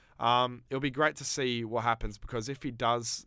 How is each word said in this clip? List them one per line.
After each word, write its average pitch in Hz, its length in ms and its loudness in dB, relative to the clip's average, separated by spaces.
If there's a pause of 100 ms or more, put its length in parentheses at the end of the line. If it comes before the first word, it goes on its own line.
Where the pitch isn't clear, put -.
(180)
Um, 123 520 2
it'll 135 100 -4
be 139 120 0
great 151 260 2
to 143 80 -8
see 123 400 0
what 110 180 -2
happens, 113 340 0
because 113 300 -6
if 135 160 -8
he 143 80 -4
does, 120 560 0